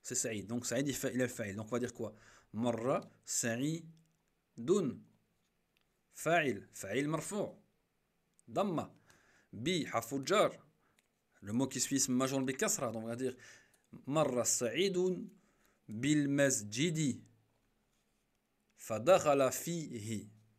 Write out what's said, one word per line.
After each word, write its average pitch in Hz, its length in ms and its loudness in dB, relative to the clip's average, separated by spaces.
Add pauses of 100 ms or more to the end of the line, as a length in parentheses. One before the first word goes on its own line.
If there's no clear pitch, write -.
C'est 123 140 -4
Saïd. 104 320 -2
Donc 117 180 -4
Saïd, 139 220 2
il 127 80 -2
fait, - 180 -2
il 127 60 2
est 127 40 4
le 120 40 0
fa'il. 107 260 -6
Donc 107 120 -6
on - 40 -12
va 123 80 0
dire 117 160 -2
quoi ? 104 180 -6 (400)
Marra 117 560 0 (160)
Saïdun. 139 1700 -4 (1160)
Fa'il. 151 580 0
Fa'il 117 340 -2
marfou'. 160 480 -4 (960)
Damma. 147 440 -2 (600)
Bi, 139 400 -2
harfu 135 340 -2
jar. 185 240 6 (920)
Le 98 100 -6
mot 131 160 2
qui 131 100 -6
suit, 131 220 0
c'est 131 100 0
majrur 131 300 2
bi 135 140 -2
kasra. 151 360 0
Donc 110 140 -8
on - 20 -6
va 117 80 -4
dire 127 220 -4 (680)
Marra 131 380 2
Saïdun 180 800 0 (640)
bil 139 400 2
masjidi. 139 960 0 (1500)
Fadakhala 139 760 4
fihi. 120 800 -6 (280)